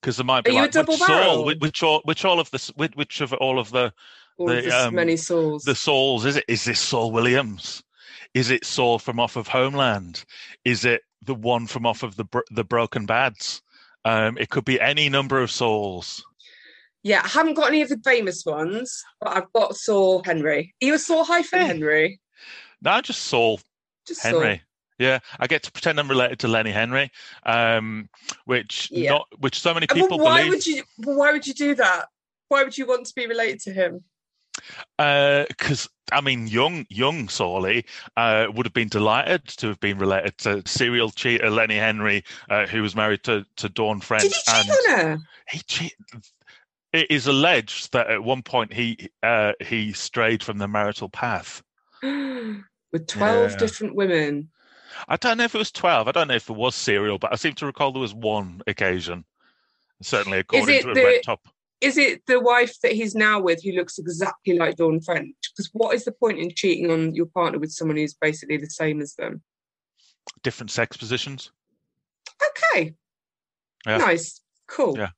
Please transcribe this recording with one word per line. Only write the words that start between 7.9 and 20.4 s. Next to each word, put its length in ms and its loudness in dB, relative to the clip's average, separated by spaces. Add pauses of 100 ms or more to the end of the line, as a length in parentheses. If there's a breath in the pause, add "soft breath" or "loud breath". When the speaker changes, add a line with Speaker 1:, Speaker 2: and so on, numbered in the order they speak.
Speaker 1:
Is 180 0
it 140 0
Saul 340 0
from 200 -6
off 160 -2
of 140 -8
Homeland? 760 0 (400 loud breath)
Is 220 0
it 160 2 (200)
the 140 -6
one 320 -2
from 180 -6
off 180 0
of 120 -10
the 80 -6
Bro-, 280 -4
the 120 -4
Broken 420 -2
Bads?" 560 -2 (440 soft breath)
Um, 320 2
it 120 -4
could 140 -2
be 160 0
any 300 2
number 320 0
of 100 -2
Sauls. 720 -4 (800 soft breath)
Speaker 2:
Yeah, 180 2
I 60 -4
haven't 280 2
got 120 2
any 140 4
of 80 0
the 160 -4
famous 400 0
ones, 580 -6 (160)
but 160 -4
I've 160 -4
got 240 0
Saul 480 2
Henry. 580 -2